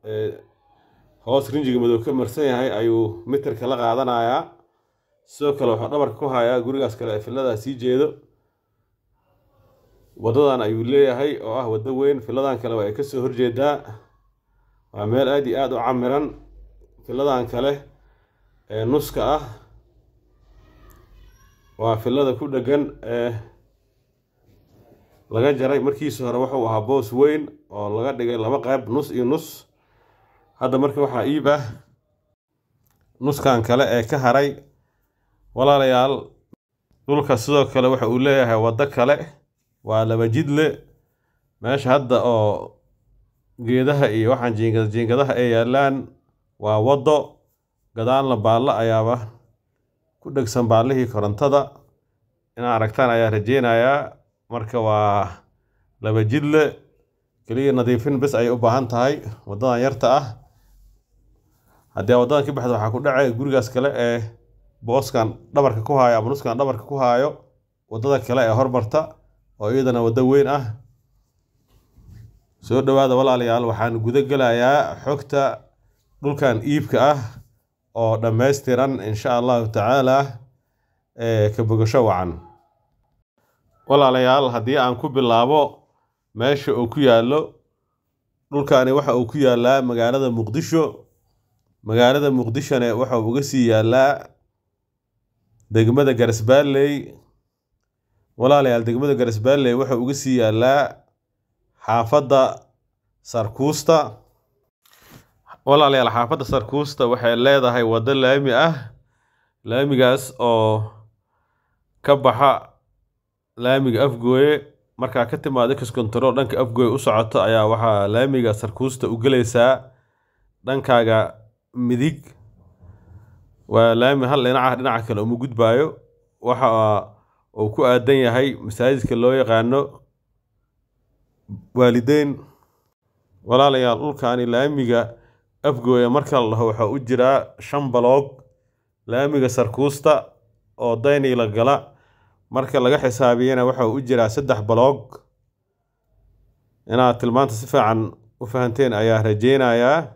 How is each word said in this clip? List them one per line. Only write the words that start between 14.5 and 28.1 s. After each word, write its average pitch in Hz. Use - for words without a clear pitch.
Waa 104
meel 127
aad 139
iyo 107
aad 127
u 120
camiran. 127
Villadan 127
kale 123
ee 110
nuska 139
ah 147
waa 113
villada 127
ku 147
dheggan, 135
ee, 120
laga 123
jaray. 135
Markiisii 135
hore 120
wuxuu 127
ahaa 110
boos 127
weyn 147
oo 104
laga 131